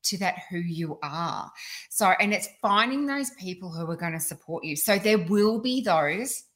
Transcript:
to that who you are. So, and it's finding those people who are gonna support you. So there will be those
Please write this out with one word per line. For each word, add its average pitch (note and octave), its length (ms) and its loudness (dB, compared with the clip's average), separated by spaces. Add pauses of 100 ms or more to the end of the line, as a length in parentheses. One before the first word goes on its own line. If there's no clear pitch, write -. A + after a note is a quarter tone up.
to G3 140 -2
that F#3 200 -2 (100)
who F3+ 100 -6
you E3 440 -4
are. D3+ 480 -6 (400)
So, G#3 300 4
and G#3 120 2
it's - 160 -2 (140)
finding A#3 440 4
those C#4 240 -2
people F#3 420 -10
who E3 180 -4
are E3 60 -2
gonna E3 240 -4
support D#3 420 -6
you. D3+ 140 -6
So G3 220 2
there G#3+ 200 4
will G#3 420 2
be B3+ 200 0
those F3 640 0 (120)